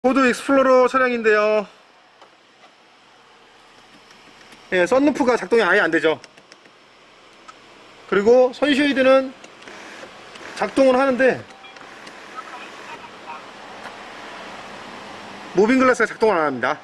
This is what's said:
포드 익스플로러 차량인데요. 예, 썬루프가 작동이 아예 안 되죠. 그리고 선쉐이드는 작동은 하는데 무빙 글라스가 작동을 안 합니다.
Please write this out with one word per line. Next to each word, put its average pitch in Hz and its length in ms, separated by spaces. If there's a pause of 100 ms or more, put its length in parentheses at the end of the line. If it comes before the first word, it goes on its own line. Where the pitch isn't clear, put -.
포드 262 240
익스플로러 254 600
차량인데요. 220 760 (3000)
예, 180 120
썬루프가 254 520
작동이 226 240
아예 190 180
안 165 120
되죠. 156 280 (1900)
그리고 240 420
선쉐이드는 269 840 (1200)
작동은 254 440
하는데 254 420 (4000)
무빙 220 260
글라스가 240 260
작동을 214 300
안 156 120
합니다. 131 360